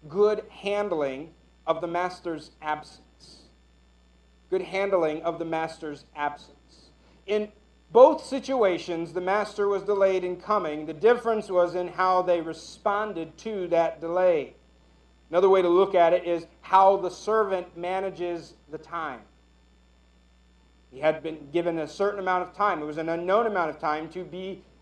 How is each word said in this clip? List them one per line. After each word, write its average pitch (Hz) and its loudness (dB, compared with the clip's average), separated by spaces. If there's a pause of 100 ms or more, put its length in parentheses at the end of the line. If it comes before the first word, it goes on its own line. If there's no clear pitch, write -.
good 208 2
handling 165 -4 (320)
of 160 -2
the 170 -6
master's 170 -6 (100)
absence. - -10 (1080)
Good 185 -2
handling 180 0
of 165 -4
the 165 -6
master's 160 -6 (100)
absence. - -10 (360)
In 208 -2 (400)
both 269 8
situations, 180 -2
the 175 -6
master 202 -2
was 196 -2
delayed 196 0
in 180 -6
coming. 165 -4
The 160 -8
difference 220 0
was 175 2
in 180 -4
how 185 2
they 175 0
responded 165 -6
to 202 -6
that 165 0
delay. 165 2 (760)
Another 185 4
way 190 6
to 175 2
look 190 4
at 170 6
it 175 0
is 170 -2 (140)
how 190 6
the 175 -4
servant 190 -2
manages 175 -6 (160)
the 151 -12
time. 156 -10 (1700)
He 131 -18
had 156 2
been 156 -10
given 170 0
a 151 -4
certain 202 -2
amount 180 0
of - -20
time. 196 0
It - -6
was 151 -8
an 165 -4
unknown 180 0
amount 180 0
of 151 -12
time 156 -4
to 185 -10
be 185 -12 (200)